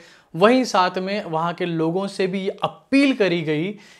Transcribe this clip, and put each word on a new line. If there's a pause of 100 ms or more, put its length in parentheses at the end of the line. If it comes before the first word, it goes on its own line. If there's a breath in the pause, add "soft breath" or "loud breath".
(360 loud breath)
वहीं
साथ
में
वहाँ
के
लोगों
से
भी
ये
अपील
करी
गई (280 loud breath)